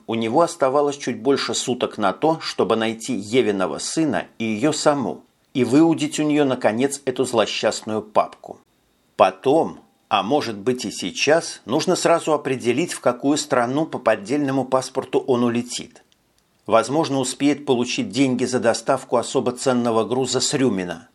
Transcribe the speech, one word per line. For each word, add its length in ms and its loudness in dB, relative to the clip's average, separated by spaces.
у 80 -4
него 280 2
оставалось 540 0
чуть 240 -6
больше 320 0
суток 460 -2
на 140 2
то, 280 0
чтобы 360 0
найти 360 -2
Евиного 640 0
сына 500 -2
и 60 -4
её 280 0
саму, 520 0
и 120 2
выудить 560 4
у 20 0
неё, 220 2
наконец, 640 0
эту 180 0
злосчастную 800 0
папку. 580 -4
Потом, 640 2
а 140 0
может 340 -2
быть 280 -4
и 80 -6
сейчас, 720 -2
нужно 320 0
сразу 380 2
определить, 580 -2
в 80 -12
какую 360 0
страну 480 0
по 140 -8
поддельному 640 0
паспорту 540 -2
он 240 0
улетит. 640 -4
Возможно, 520 2
успеет 480 0
получить 440 0
деньги 340 2
за 160 0
доставку 560 0
особо 340 0
ценного 540 0
груза 360 -2
с 140 -2
Рюмина. 600 -2